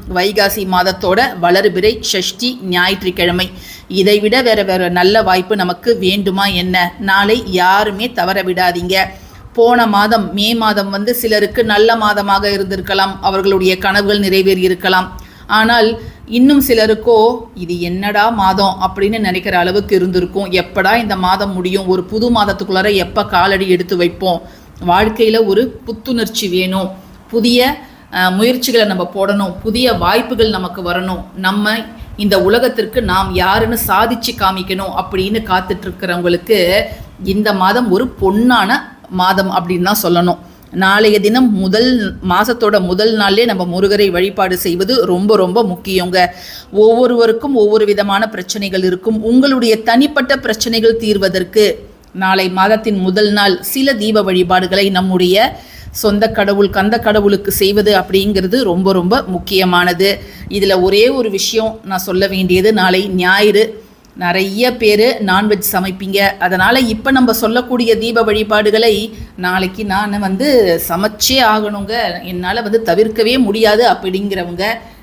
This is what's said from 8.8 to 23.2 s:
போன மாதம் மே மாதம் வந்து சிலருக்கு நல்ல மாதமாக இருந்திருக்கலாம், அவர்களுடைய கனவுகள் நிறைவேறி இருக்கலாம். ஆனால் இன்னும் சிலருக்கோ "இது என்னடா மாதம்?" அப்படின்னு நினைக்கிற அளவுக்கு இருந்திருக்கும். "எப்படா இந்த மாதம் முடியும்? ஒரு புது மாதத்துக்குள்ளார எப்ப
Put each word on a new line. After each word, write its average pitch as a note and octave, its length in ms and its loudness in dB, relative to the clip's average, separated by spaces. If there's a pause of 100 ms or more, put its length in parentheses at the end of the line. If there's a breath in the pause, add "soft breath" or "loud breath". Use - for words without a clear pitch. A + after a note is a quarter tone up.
போன A#3+ 320 4
மாதம் G#3 480 2
மே G#3 220 -2
மாதம் G#3 340 -2
வந்து G#3 240 -2
சிலருக்கு A3 500 0
நல்ல A3 320 2
மாதமாக G3+ 480 0
இருந்திருக்கலாம், F#3+ 800 -2
அவர்களுடைய F#3+ 560 0
கனவுகள் G3+ 420 0
நிறைவேறி F#3+ 420 2
இருக்கலாம். F#3 600 0 (260 loud breath)
ஆனால் A3+ 540 2 (240 loud breath)
இன்னும் C4 420 4
சிலருக்கோ A3 720 2 (180)
"இது F3 240 -6
என்னடா G3+ 500 -2
மாதம்?" F#3+ 520 0
அப்படின்னு G3+ 380 -2
நினைக்கிற F#3 380 -2
அளவுக்கு F#3+ 380 0
இருந்திருக்கும். F3+ 560 -2
"எப்படா F#3 440 0
இந்த G#3 200 -2
மாதம் F#3 380 -2
முடியும்? F#3 340 -4
ஒரு F#3 160 0
புது A3 280 -2
மாதத்துக்குள்ளார G3 640 0
எப்ப F3+ 300 -2